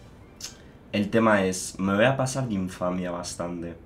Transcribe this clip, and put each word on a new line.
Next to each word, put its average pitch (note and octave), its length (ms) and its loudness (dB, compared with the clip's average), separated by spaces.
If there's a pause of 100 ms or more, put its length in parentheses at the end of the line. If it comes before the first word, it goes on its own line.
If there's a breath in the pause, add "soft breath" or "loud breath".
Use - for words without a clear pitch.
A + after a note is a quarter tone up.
(920 loud breath)
El G2+ 180 0
tema A2 340 6
es, - 340 -4
me G2 160 2
voy G#2+ 120 6
a C3 100 2
pasar C3 320 -2
de G#2+ 60 -4
infamia F#2 560 -2
bastante. F2 760 -8